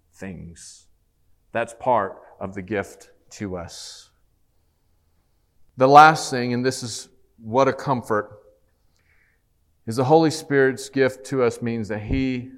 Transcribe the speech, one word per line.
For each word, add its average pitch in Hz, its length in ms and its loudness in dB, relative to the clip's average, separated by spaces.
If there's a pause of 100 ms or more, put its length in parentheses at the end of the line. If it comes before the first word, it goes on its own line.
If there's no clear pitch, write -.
(140)
things." 85 720 -18 (640)
That's 113 220 -6
part 107 480 -2 (180)
of 98 160 -10
the 101 60 -10
gift 98 500 -8 (200)
to 92 260 -10
us. - 540 -18 (1600)
The 131 140 4
last 156 400 8
thing, 123 240 -2
and 123 120 -2
this 127 180 -2
is - 260 -12 (320)
what 120 260 2
a 127 60 2
comfort, 113 640 -4 (1500)
is 110 80 -8
the 127 80 0
Holy 156 260 4
Spirit's 135 600 0
gift 131 360 -2
to 135 160 -4
us 113 200 0
means 117 260 -6
that 104 160 -6
He 127 540 -4